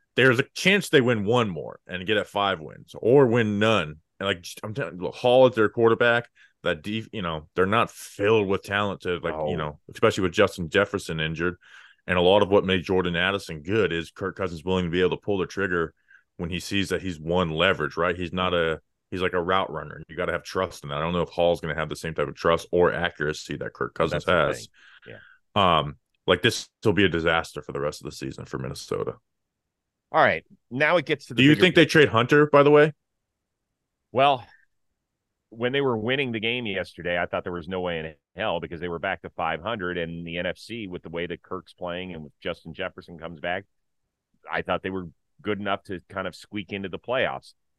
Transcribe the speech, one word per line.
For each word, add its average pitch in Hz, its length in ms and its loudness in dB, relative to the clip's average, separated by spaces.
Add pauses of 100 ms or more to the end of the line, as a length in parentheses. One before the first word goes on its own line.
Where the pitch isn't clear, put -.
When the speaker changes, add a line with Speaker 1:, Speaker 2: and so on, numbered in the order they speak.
(160)
Speaker 1:
There's 123 240 6
a - 40 -2 (100)
chance 196 340 2
they 147 120 6
win 117 240 2
one 113 240 2
more 64 380 -8
and 92 180 -8
get 107 120 0
at 95 100 0
five 101 320 0
wins 62 400 -18
or 131 300 6
win 110 320 0
none. 90 400 0 (180)
And, 98 80 -6
like, 95 160 -2
just, - 220 -16
I'm 107 100 -10
telling 90 260 -8
you, 87 120 -4
Hall 127 340 6
at 120 80 0
their 107 140 4
quarterback, 117 600 2 (340)
that 85 200 -2
def-, 104 300 -6
you 107 100 -8
know, 82 320 -6
they're 92 120 2
not 107 240 0
filled 104 580 0
with 95 140 -2
talent 101 400 -4
to, 90 160 -4
like, 78 160 -4
Speaker 2:
No. 78 140 -4
Speaker 1:
you 76 80 -4
know, 76 220 -6 (160)
especially 107 280 2
with 90 100 0
Justin 95 360 2
Jefferson 95 520 0
injured. 82 360 -4 (500)
And 90 120 0
a - 20 4
lot 95 220 6
of 95 80 0
what 95 160 4
made 95 160 2
Jordan 87 340 0
Addison 90 460 -2
good 92 300 0
is 82 180 -4
Kirk 92 260 -8
Cousins 85 280 -6
willing 92 200 0
to 85 60 -4
be 90 100 0
able 82 160 2
to - 60 -16
pull 101 160 -2
the 87 80 -2
trigger 90 480 -4 (420)
when 85 140 -8
he 85 100 -6
sees 98 280 -2
that 85 120 -2
he's 87 180 -8
won 85 320 0
leverage, 78 460 0
right? 85 200 0
He's 87 160 -8
not 92 200 -2
a, 82 280 0 (300)
he's 90 120 -6
like 90 100 -2
a 90 100 0
route 92 300 0
runner. 76 340 -12
You 78 100 -20
gotta 85 160 -2
have 87 120 -6
trust - 400 -6
in 71 60 -10
that. 71 80 -4
I - 20 -4
don't 82 140 -2
know 87 80 0
if 78 80 -4
Hall's 87 300 2
gonna 78 140 -6
have 76 140 -4
the 73 80 -10
same 82 160 -8
type 73 160 -4
of - 60 -12
trust 82 360 0
or 87 220 4
accuracy 78 640 -4
that 64 160 -10
Kirk - 220 -8
Cousins 82 300 -2
Speaker 2:
That's - 20 -20
the 92 60 2
Speaker 1:
has. 71 360 0 (380)
Speaker 2:
thing. 60 80 -18 (420)
Yeah. 90 220 4
Speaker 1:
Um, 73 180 -4 (300)
like, - 160 4
this - 260 -2 (160)
will 107 80 4
be 101 120 4
a 95 40 4
disaster 82 540 0
for - 100 -12
the 69 80 -6
rest 73 220 -6
of - 20 -16
the 73 100 -12
season - 300 -10
for - 140 -8
Minnesota. - 580 -8 (960)
Speaker 2:
All 156 100 4
right, 92 220 2 (260)
now 151 280 2
it 147 80 -2
gets 147 200 -4
to 131 80 -14
the 117 40 0
Speaker 1:
Do 127 60 6
you 147 80 8
Speaker 2:
bigger 147 100 4
Speaker 1:
think 180 120 4
they 170 80 8
Speaker 2:
picture. 156 180 6
Speaker 1:
trade 139 100 8
Hunter, 123 360 6
by 147 160 8
the 143 80 6
way? 151 220 8 (1200)
Speaker 2:
Well, 131 320 4 (1080)
when 117 220 -4
they 139 80 0
were 131 160 0
winning 127 360 -2
the 113 80 -4
game 117 260 -4
yesterday, 87 500 -4
I 87 100 0
thought 90 180 -4
there 92 80 -6
was 85 160 -8
no 92 120 -4
way 87 200 -4
in 78 140 -10 (200)
hell 92 240 -4
because 80 220 -10
they 87 80 -6
were 85 100 -6
back 92 240 -6
to 87 80 -14
five 82 300 -4
hundred, 90 380 -6
and 85 280 -8
the 85 120 -8
N 87 80 -4
F 85 120 -6
C, 113 300 -12
with 87 140 -12
the 87 80 -18
way 85 160 -6
that 85 160 -12
Kirk's - 320 -14
playing 90 380 -10
and 80 120 -14
with 71 160 -20
Justin 85 340 -10
Jefferson 87 440 -12
comes 82 200 -14
back, 87 280 -6 (840)
I 82 120 -4
thought 90 200 -4
they 95 80 -6
were 92 180 -8 (340)
good 101 180 -4
enough 101 240 -4
to 90 240 -10
kind 95 180 -8
of 87 80 -8
squeak 101 380 -12
into 98 160 -6
the 87 100 -8
playoffs. 98 560 -4 (240)